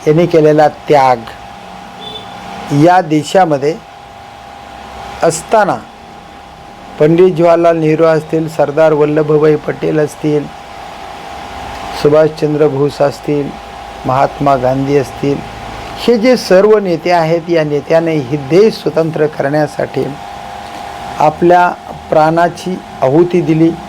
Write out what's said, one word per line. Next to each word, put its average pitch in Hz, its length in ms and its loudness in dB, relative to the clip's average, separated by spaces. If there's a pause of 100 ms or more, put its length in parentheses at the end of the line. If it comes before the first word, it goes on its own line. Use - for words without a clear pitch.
यांनी 160 200 4
केलेला 151 420 4
त्याग, 135 480 2 (1600)
या 170 280 6
देशामध्ये 156 760 0 (1500)
असताना 170 540 0 (1200)
पंडित 170 340 4
जवाहरलाल 170 420 4
नेहरू 156 280 2
असतील, 160 440 0
सरदार 151 440 2
वल्लभभाई 151 640 2
पटेल 156 420 -4
असतील, 151 460 -2 (1600)
सुभाषचंद्र 151 640 2
बोस 139 340 -2
असतील, 143 480 -2 (580)
महात्मा 135 500 0
गांधी 135 400 0
असतील, - 680 -4 (340)
हे 233 220 2
जे 247 180 4
सर्व 208 420 4
नेते 175 320 -2
आहेत, 170 380 2
या 165 160 2
नेत्याने 160 500 0
हे 139 220 -2
देश 165 380 2
स्वतंत्र 156 520 -2
करण्यासाठी 143 800 -2 (1120)
आपल्या 175 500 4 (420)
प्राणाची 170 680 0 (240)
आहुती 175 380 2
दिली. 160 300 2 (180)